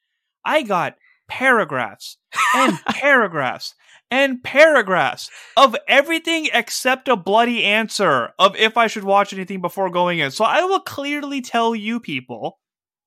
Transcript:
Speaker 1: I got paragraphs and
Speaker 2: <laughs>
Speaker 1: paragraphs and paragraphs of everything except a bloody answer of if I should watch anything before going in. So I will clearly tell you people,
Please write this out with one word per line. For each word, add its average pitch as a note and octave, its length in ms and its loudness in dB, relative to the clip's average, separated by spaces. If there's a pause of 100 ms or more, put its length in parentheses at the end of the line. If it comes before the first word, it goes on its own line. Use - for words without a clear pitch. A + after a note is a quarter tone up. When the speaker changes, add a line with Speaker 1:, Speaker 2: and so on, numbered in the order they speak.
(460)
Speaker 1:
I D4+ 180 0
got E3+ 320 -2 (320)
paragraphs D3+ 880 -2 (380)
and A#3+ 280 2
Speaker 2:
<laughs> - 60 -6
Speaker 1:
paragraphs F3+ 880 0 (360)
and C4 320 0
paragraphs G#3+ 880 2 (280)
of B3 180 6 (120)
everything D#4+ 680 0
except B3+ 560 -2
a A#3+ 60 4
bloody G#3+ 500 0
answer G3+ 640 0 (100)
of F#3 160 4
if A3 220 2
I A3+ 100 4
should G#3 160 -6
watch G3 300 2
anything F#3+ 280 -10
before F3+ 280 -4
going F3 300 0
in. D3 120 -2
So G#3+ 140 -2
I D4+ 180 2
will F#4+ 160 0
clearly C#4+ 600 -8
tell A#3 340 -2
you A3 240 -6
people, B2+ 600 -10 (460)